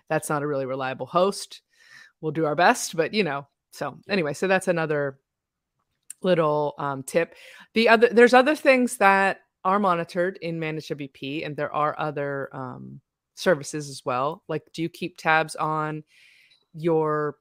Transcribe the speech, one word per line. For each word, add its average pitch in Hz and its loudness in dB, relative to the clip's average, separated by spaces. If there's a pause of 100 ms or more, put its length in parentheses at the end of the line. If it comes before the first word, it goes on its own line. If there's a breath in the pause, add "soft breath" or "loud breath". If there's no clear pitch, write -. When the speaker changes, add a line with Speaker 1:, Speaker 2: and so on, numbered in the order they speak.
Speaker 1:
"That's 156 -2
not 151 -2
a 147 -4
really 139 -4
reliable 131 -6
host. 185 -2 (640 loud breath)
We'll 156 -4
do 160 0
our 147 0
best," 185 2
but, 160 0
you 208 0
know, 139 -6 (260)
so - -8
Speaker 2:
Yeah. 202 -6
Speaker 1:
anyway, 151 -2
so 190 -4
that's 190 0
another 151 -2 (1040)
little, 151 2
um, 139 -6
tip. - -2 (380 loud breath)
The 226 4
other, 226 8
there's 240 6
other 262 6
things 254 2
that 196 4 (220)
are 190 2
monitored 180 0
in 165 -6
Managed 156 -6
W 143 -10
P, 143 -8
and 151 -8
there 147 -6
are 147 -2
other, 143 -6
um, 131 -14 (340)
services 147 -2
as 135 -16
well. 139 -4
Like, 151 -6
do - -8
you 165 -4
keep - -12
tabs 160 0
on 156 -4 (720 soft breath)
your 151 0